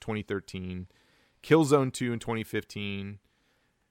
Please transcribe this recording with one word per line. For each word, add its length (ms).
twenty 220
thirteen, 640
Killzone 500
two 220
in 40
twenty 240
fifteen, 760